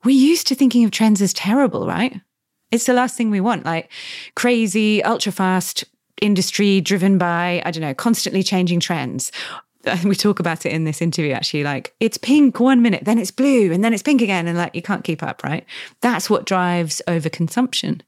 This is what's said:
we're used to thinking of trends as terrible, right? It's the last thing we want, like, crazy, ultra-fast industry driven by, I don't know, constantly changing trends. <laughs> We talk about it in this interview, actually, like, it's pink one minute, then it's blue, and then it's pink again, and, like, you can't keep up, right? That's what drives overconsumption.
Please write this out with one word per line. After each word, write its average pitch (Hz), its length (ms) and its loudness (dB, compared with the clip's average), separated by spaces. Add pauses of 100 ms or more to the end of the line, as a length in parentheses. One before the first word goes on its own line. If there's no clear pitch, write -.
we're 269 140 4
used 302 300 4
to 269 80 0
thinking 247 300 4
of 208 40 2
trends 214 320 2
as 190 120 0
terrible, 208 520 0
right? 90 340 -4 (520)
It's 233 160 0
the 254 60 2
last 247 220 0
thing 226 140 0
we 208 100 0
want, 208 240 0
like, 165 280 -6 (440)
crazy, 214 680 2
ultra-fast 185 800 -2 (360)
industry 202 640 2
driven 190 380 2
by, 175 440 -2
I 180 60 -4
don't 160 140 -8
know, 143 100 -4
constantly 202 480 -2
changing 180 380 0
trends. 139 520 -4 (540)
<laughs> 170 180 -2
We 202 120 2
talk 202 240 0
about 170 260 -4
it - 80 -2
in 160 100 -2
this 156 160 -4
interview, 160 320 -2
actually, 147 320 -4
like, 143 360 -6
it's 220 180 0
pink 277 420 4
one 254 220 6
minute, 226 240 2
then 226 140 2
it's 190 100 -4
blue, 254 420 2
and 180 120 0
then 226 100 2
it's 202 80 -2
pink 277 220 2
again, 185 240 0
and, 170 100 -2
like, 170 160 -4
you 170 80 -6
can't - 220 -4
keep 156 180 -4
up, - 220 -8
right? 143 200 -4 (380)
That's 233 300 0
what 196 140 0
drives 175 640 -2
overconsumption. 170 1000 -2